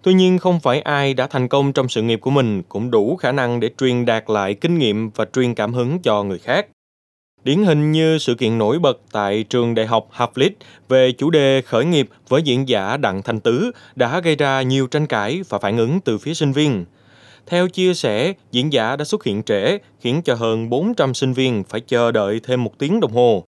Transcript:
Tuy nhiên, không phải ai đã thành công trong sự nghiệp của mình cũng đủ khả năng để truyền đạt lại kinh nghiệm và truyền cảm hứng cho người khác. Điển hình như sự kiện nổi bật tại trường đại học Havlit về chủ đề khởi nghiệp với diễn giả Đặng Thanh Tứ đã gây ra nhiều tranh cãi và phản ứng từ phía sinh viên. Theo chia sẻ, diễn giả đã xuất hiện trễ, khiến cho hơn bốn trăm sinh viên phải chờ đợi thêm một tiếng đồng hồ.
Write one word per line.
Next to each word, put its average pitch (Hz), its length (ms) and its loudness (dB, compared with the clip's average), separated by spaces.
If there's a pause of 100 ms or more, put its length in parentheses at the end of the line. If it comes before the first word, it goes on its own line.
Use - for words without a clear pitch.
Tuy 185 120 4
nhiên, 185 240 4
không 175 220 2
phải 139 220 0
ai 139 320 0
đã 127 140 -2
thành 127 200 -2
công 139 260 2
trong 127 160 0
sự 113 120 -2
nghiệp 113 200 0
của - 80 -2
mình 117 400 0
cũng 117 220 -6
đủ 117 240 2
khả 143 160 -2
năng 123 280 -2
để 120 180 -2
truyền 123 280 0
đạt 113 220 0
lại 101 260 0
kinh 170 240 0
nghiệm 110 320 0
và 110 240 -4
truyền 123 220 0
cảm 110 180 -2
hứng 127 260 -2
cho 107 240 0
người 95 160 -6
khác. 160 280 -2 (760)
Điển 160 200 2
hình 151 280 2
như 160 260 2
sự 127 180 0
kiện 113 220 0
nổi 113 220 2
bật 143 200 0 (120)
tại 104 380 -2
trường 120 260 0
đại 110 120 0
học 113 240 0
Havlit 131 420 0 (360)
về 127 220 4
chủ 135 180 -2
đề 135 360 4
khởi 123 200 0
nghiệp 160 240 2 (200)
với 135 120 2
diễn 135 280 0
giả 107 280 0
Đặng 98 240 -2
Thanh 110 180 -4
Tứ 139 320 0 (240)
đã 127 240 0
gây 170 160 0
ra 135 260 0
nhiều 131 260 0
tranh 151 200 -2
cãi 123 420 -2
và 101 100 -4
phản 107 180 -2
ứng 123 240 0
từ 110 160 -2
phía 143 160 -6
sinh 151 180 0
viên. 131 340 0 (640)
Theo 180 180 0
chia 185 260 -2
sẻ, 135 400 -2 (180)
diễn 139 220 -2
giả 117 220 0
đã 147 100 -6
xuất 208 180 -4
hiện 107 200 -4
trễ, 110 340 0 (220)
khiến 131 220 -2
cho 135 140 -2
hơn 113 340 -2
bốn 170 240 -2
trăm 135 200 0
sinh 131 200 -2
viên 123 360 0
phải 110 120 -8
chờ 120 300 0
đợi 107 360 -2
thêm 127 160 -2
một 110 160 -4
tiếng 170 200 0
đồng 135 120 0
hồ. 113 320 2 (140)